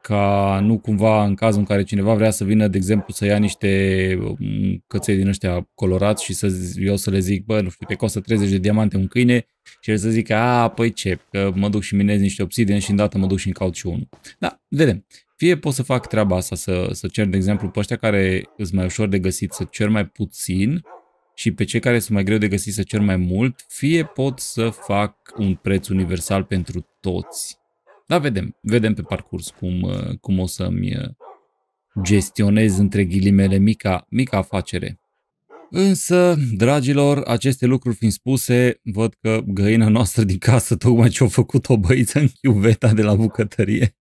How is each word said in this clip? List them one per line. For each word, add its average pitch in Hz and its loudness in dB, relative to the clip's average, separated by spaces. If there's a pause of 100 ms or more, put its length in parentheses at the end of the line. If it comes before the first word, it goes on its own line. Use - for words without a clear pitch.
ca 98 2
nu 107 2
cumva 107 2
în 98 0
cazul 104 0
în 98 0
care 101 0
cineva 101 0
vrea 110 2
să 104 -4
vină, 107 2
de 95 -2
exemplu, 101 0
să - -4
ia 101 2
niște, 95 0
um, 101 -4
căței 101 -2
din 95 2
ăștia 92 -4
colorați 98 0
și - -8
să 101 -2
zi-, 92 -4
eu 101 0
să 98 -4
le 95 0
zic, 95 -2
"Bă, 107 0
nu 92 -2
știu, - -12
te 104 -6
costă 107 -4
treizeci 101 0
de 98 2
diamante 107 0
un 95 0
câine", 123 2 (340)
și - -8
el 107 2
să 104 -2
zică, 110 0
"A, 120 2
păi 117 0
ce, 92 -4 (120)
că 98 -2
mă 98 0
duc 101 -2
și - -6
minez 101 2
niște 98 0
obsidian 101 0
și 98 -4
îndată 101 0
mă 95 0
duc 95 0
și - -6
încaut 90 -4
și - -12
unul." - -6 (300)
Da, - -6
vedem. 139 0 (300)
Fie 170 2
pot 147 -2
să 131 -4
fac 127 -2
treaba 101 0
asta, 90 -4
să, 90 -4
să 95 -10
cer, 104 -2
de 95 -2
exemplu, 98 0
pe 95 -6
ăștia 107 -4
care 95 0 (140)
îs 92 -8
mai 92 0
ușor 104 -4
de 98 0
găsit, 92 -4
să 90 -8
cer 107 -2
mai 104 0
puțin 104 -4 (500)
și - -4
pe 98 -4
cei - -4
care 120 0
sunt 107 -2
mai 98 0
greu 107 0
de 104 0
găsit 98 -4
să 101 -4
cer 104 -4
mai 98 2
mult, 92 -2
fie 160 -2
pot 135 -4
să 113 -4
fac 104 -4 (200)
un 98 0
preț 98 -2
universal 92 -2
pentru 90 -6 (140)
toți. - -8 (500)
Da, 170 0
vedem. 110 -4
Vedem 107 0
pe 104 -6
parcurs - -10
cum, 90 -6
uh, 92 -6
cum 95 -2
o 92 0
să-mi, 92 -4
uh, - -8 (960)
gestionez, 101 2
între 101 2
ghilimele, 98 4
mica, 98 0
mica 123 -2
afacere. 92 -6 (720)
Însă, 180 2 (160)
dragilor, 139 2
aceste 127 0
lucruri 127 0
fiind 107 0
spuse, 123 0
văd 107 -4
că 92 -2
găina 107 2
noastră 113 2
din 92 0
casă 113 2
tocmai 117 4
ce-a 123 2
făcut - 0
o 123 4
băiță 113 2
în 147 4
chiuveta 110 2
de 107 2
la 104 4
bucătărie. 104 0